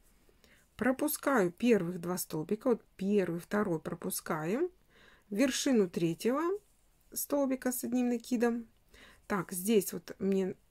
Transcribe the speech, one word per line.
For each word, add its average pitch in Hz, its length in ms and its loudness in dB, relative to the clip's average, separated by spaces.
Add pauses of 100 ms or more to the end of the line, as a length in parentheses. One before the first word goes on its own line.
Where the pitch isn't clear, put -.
(760)
Пропускаю 262 760 0
первых 185 500 2
два 175 160 -4
столбика, 170 520 -4
вот 226 140 0 (120)
первый, 185 440 0
второй 196 400 -2
пропускаем, 175 920 -4 (580)
вершину 220 580 2
третьего 190 540 0 (680)
столбика 262 600 0
с - 120 -4
одним 247 260 0
накидом. 233 580 0 (600)
Так, 185 240 -2
здесь 190 420 2
вот - 240 -10
мне, 190 380 0 (160)